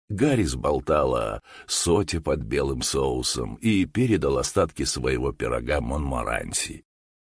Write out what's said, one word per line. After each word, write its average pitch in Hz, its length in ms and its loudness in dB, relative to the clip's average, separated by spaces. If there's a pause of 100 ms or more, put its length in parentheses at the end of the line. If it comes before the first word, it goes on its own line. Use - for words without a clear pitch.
Гаррис 107 460 2
болтал 69 600 2
о 55 280 -4 (240)
соте 87 560 2
под 73 180 0
белым 65 400 -2
соусом 62 760 -2
и 104 280 2
передал 87 540 2
остатки 82 460 0
своего 65 480 -2
пирога 60 500 -2
Монморанси, 60 1000 -4 (420)